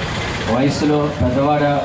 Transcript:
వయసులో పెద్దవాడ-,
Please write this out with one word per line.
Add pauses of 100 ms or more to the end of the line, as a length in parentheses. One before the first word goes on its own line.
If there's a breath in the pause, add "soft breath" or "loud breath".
(540)
వయసులో (220)
పెద్దవాడ-,